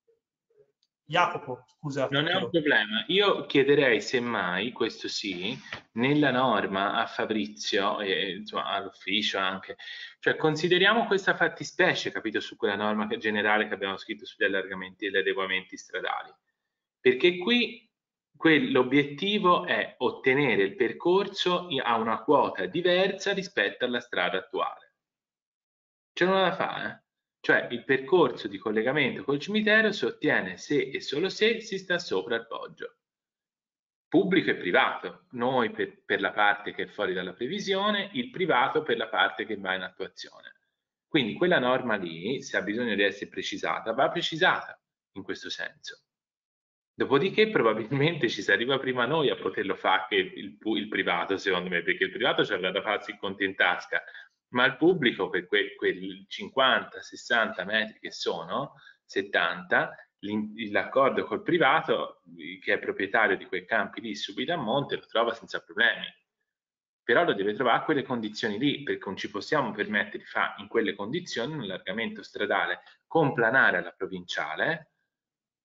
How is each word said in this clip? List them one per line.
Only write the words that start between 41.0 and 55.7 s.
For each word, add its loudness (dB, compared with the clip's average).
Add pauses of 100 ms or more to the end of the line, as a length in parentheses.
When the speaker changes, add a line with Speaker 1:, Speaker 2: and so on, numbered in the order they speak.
Speaker 2:
Quindi 0
quella 4
norma 2
lì, -6
se -8
ha 2
bisogno -2
di 2
essere 0
precisata, -4
va 2
precisata 0 (320)
in -12
questo -10
senso. -12 (880)
Dopodiché 2
probabilmente 2
ci -4
si 0
arriva 2
prima 0
noi 2
a 0
poterlo -4
fare 2
che 0
il -2
pu-, -2
il -2
privato, 0
secondo 0
me, 0
perché 0
il -2
privato 0
ci 0
avrà -2
da -2
farsi -2
il -16
conto -6
in -2
tasca, 0 (520)
ma 4
il 0
pubblico 2
per -4
que-, 0